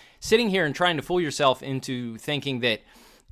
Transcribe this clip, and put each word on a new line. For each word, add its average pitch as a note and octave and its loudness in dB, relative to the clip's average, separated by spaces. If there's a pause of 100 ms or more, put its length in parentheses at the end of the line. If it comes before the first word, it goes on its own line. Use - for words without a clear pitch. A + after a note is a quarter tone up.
(200)
sitting A3+ 2
here F#3 2
and C#3 -2
trying F3 2
to C3+ -4
fool F3+ 0
yourself C#3+ 2
into B2+ -6
thinking C#3 -4
that A#2 0 (520)